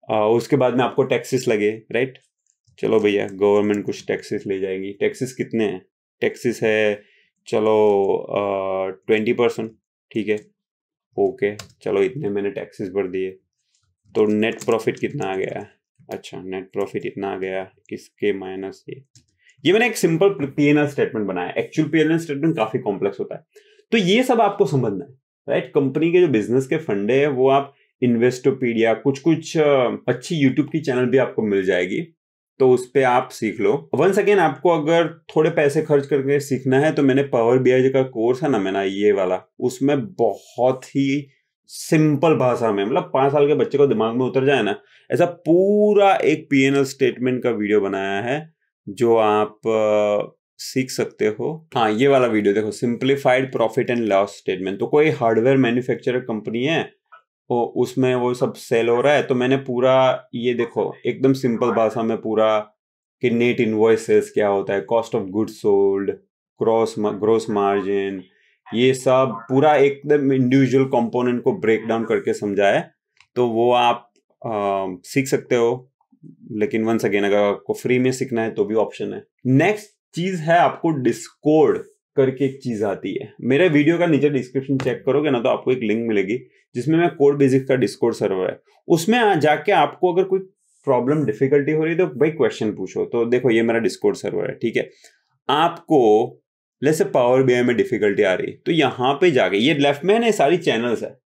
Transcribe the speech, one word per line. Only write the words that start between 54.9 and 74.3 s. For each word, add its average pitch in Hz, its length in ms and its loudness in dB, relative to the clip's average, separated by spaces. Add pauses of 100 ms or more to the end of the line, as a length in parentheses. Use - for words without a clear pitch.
हार्डवेयर 123 480 2
मैन्युफैक्चरर 123 600 0
कंपनी 113 440 -6
है, 151 300 -2 (580)
वो, 120 240 -2
उसमें 127 400 0
वो 123 180 0
सब 123 200 -2
सेल 117 360 0
हो 120 120 2
रहा 143 120 4
है, 131 100 2
तो 131 120 -2
मैंने 127 220 2
पूरा, 131 800 2
ये 120 180 -2
देखो, 113 420 -2 (100)
एकदम 123 280 0
सिंपल 123 380 0
भाषा 113 320 0
में 113 140 -2
पूरा 110 420 0 (600)
कि 123 80 0
नेट 120 300 0
इनवॉइसेस 110 720 2
क्या 104 140 0
होता 98 260 0
है, 98 200 -2
cost 113 160 0
of 113 120 -4
goods 98 300 -4
sold, 98 580 0 (520)
ग्रॉस 113 380 0
मा-, 104 200 -2
ग्रॉस 110 300 0
मार्जिन, 98 760 -2 (500)
ये 127 200 2
सब 131 560 0
पूरा 147 260 4
एकदम 139 580 2
इंडिविजुअल 131 520 2
कंपोनेंट 123 580 -2
को 127 100 0
ब्रेक 110 320 0
डाउन 113 200 -2
करके 110 280 -2
समझाया 101 460 0
है। - 120 -10 (440)
तो 123 120 0
वो 117 240 2
आप, 120 400 0 (180)
अ, 101 560 -4 (180)